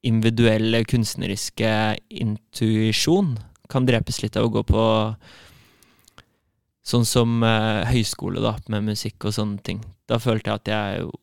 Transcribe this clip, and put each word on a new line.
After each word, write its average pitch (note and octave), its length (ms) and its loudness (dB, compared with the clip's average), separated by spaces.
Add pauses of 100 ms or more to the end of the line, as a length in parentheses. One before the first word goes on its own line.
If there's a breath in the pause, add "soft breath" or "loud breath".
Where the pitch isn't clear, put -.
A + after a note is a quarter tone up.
individuelle A2+ 800 4
kunstneriske G#2+ 1120 -2 (120)
intuisjon A2 1300 0 (320)
kan B2+ 180 0
drepes - 360 0
litt A2 140 -4
av A2 120 2
å A2 40 -2
gå A2 120 0
på A2 520 2 (1700 loud breath)
sånn A#2+ 180 2
som, A#2 400 2
eh, A2 400 2
høyskole A#2 560 -2
da, A2 140 0 (140)
med G#2+ 160 -2
musikk G#2 440 -6
og G#2 80 -4
sånne G#2 260 -4
ting. G2 200 -8 (240)
Da A#2 120 0
følte A2 300 -2
jeg G#2 60 -2
at G#2+ 100 -10
jeg G2 460 -4 (120)